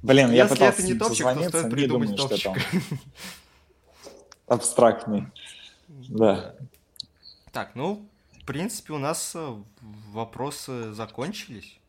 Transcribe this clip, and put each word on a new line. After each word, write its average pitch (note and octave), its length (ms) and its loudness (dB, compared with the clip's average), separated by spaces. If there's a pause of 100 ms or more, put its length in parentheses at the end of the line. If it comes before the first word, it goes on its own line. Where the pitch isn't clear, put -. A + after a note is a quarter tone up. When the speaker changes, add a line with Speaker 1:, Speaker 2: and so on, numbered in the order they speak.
Speaker 1:
Блин, C3 300 8
я B2 100 10
Speaker 2:
Если G#3 120 6
Speaker 1:
пытался - 260 4
Speaker 2:
это - 20 0
не - 40 -2
Speaker 1:
с - 40 -2
ним A2+ 80 0
Speaker 2:
топчик, G#3+ 180 0
то E3 60 -2
Speaker 1:
созвониться, C#3+ 260 0 (100)
Speaker 2:
стоит D#3+ 60 -2
Speaker 1:
не - 60 -2
Speaker 2:
придумать B2+ 440 0
Speaker 1:
думаю, - 20 -6
что B2+ 200 -2
там F#2+ 180 -2
Speaker 2:
топчика. C#3+ 440 -2 (1500)
<laughs> - 0 -
Speaker 1:
абстрактный. A2 800 2 (840)
Да. G2+ 460 2 (960)
Speaker 2:
Так, G#2+ 240 -8
ну, G3 300 -6 (360)
в - 40 -20
принципе, D#3 480 -8
у D3+ 60 -6
нас, D3+ 360 -4
э, D3+ 200 -10 (560)
вопросы A2+ 840 -8
закончились. A2+ 960 -12